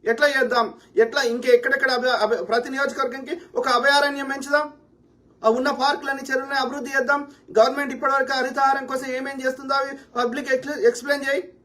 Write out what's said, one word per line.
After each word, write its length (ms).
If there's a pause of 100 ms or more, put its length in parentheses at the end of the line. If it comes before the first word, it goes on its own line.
ఎట్లా 240
చేద్దాం, 380 (300)
ఎట్లా 260
ఇంకా 340
ఎక్కడెక్కడ 340
అభయ-, 340
అభయ-, 260
ప్రతి 200
నియోజకవర్గంకి 680 (180)
ఒక 140
అభయారణ్యం 640
పెంచుదాం, 340 (760)
ఆ 140
ఉన్న 120
పార్కులని, 600
చెరువులని 340
అభివృద్ధి 320
చేద్దాం. 240 (380)
గవర్నమెంట్ 380
ఇప్పటివరకు 420
హరితహారం 480
కోసం 200 (120)
ఏమేం 260
చేస్తుందో 300
అవి 180 (260)
పబ్లిక్ 380
ఎక్స్-, 340
ఎక్స్‌ప్లెయిన్ 380
చేయి. 160 (200)